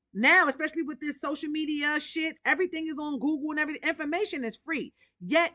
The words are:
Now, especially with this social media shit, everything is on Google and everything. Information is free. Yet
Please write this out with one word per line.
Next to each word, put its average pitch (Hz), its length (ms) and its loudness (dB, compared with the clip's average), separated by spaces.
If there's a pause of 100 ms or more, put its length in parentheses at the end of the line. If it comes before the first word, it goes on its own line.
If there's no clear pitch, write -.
(120)
Now, 294 360 6
especially 302 340 -2
with 285 180 -6
this 294 200 -6
social 311 300 -4
media 302 500 0
shit, 320 440 -2
everything 320 440 0
is 294 100 -4
on 294 220 -2
Google 302 320 0
and 302 80 0
everything. 302 280 -2
Information 320 560 -2
is 220 120 -4
free. 294 360 -4 (280)
Yet 294 340 2